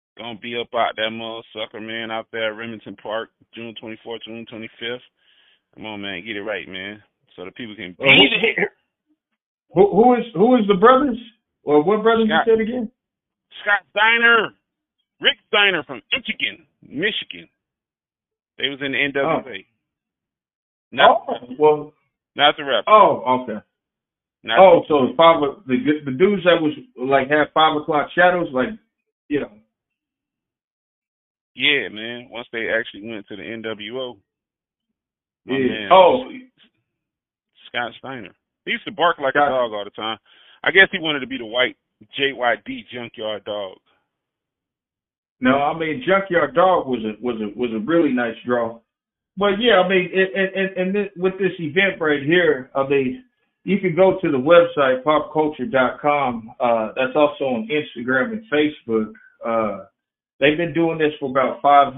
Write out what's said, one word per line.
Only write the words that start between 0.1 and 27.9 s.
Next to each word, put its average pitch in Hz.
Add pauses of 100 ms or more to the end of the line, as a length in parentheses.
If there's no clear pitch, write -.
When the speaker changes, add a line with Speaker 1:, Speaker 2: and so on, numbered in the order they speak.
Speaker 1:
gonna 110
be 120
up 117
out 113
that 110
motherfucker, 113
man, 113
out 113
there 113
at 107
Remington 113
Park, 110 (260)
June 117
twenty-fourth, 113
June 113
twenty-fifth. 117 (680)
Come 95
on, 107
man, 98
get 110
it 101
right, 98
man, 98 (340)
so 90
the 95
people 110
can 92
be -
Speaker 2:
Uh, 139
who, - (120)
Speaker 1:
there. - (1040)
Speaker 2:
who, 196
who 240
is, 220
who 233
is 208
the 202
brothers? 240 (460)
Or 147
what 202
brothers 226
Speaker 1:
Scott, -
Speaker 2:
you 226
said 220
again? 226 (720)
Speaker 1:
Scott 202
Steiner, 226 (680)
Rick 269 (100)
Steiner 196
from - (100)
Michigan, 208 (180)
Michigan. 170 (1080)
They 127
was 139
in 139
the 123
N 139
W 139
A. 147
Speaker 2:
Oh. 120 (1400)
Speaker 1:
Not, 135
Speaker 2:
Oh, - (100)
well. 151 (420)
Speaker 1:
not 147
the 151
rapper. 127
Speaker 2:
Oh, 131
okay. 107 (840)
Speaker 1:
Not 113
Speaker 2:
Oh, 185
Speaker 1:
the -
Speaker 2:
so 147
it's 123
five 165
of -
the, 127 (280)
the 139
dudes 185
that 175
was, 151 (240)
like, 131
had 147
five 156
o'clock 147